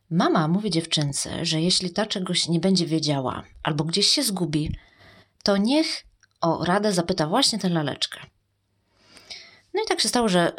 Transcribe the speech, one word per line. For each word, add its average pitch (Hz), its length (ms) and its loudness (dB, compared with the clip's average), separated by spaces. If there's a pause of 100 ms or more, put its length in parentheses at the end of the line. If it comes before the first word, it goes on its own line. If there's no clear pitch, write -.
(100)
Mama 165 380 2
mówi 202 220 0
dziewczynce, 156 760 -2
że 160 160 -2
jeśli 175 300 0
ta 208 160 -2
czegoś 180 420 -2
nie 170 120 2
będzie 175 260 2
wiedziała 143 580 -2 (180)
albo 151 220 -2
gdzieś 180 220 0
się - 160 2
zgubi, 170 540 -2 (680)
to 202 140 2
niech 277 480 0 (360)
o 170 240 0
radę 208 280 2
zapyta 175 340 0
właśnie 220 320 2
tę 185 100 0
laleczkę. 156 520 -2 (1500)
No 427 80 0
i 440 60 -2
tak 330 120 -2
się 220 80 0
stało, 233 200 2
że 175 300 4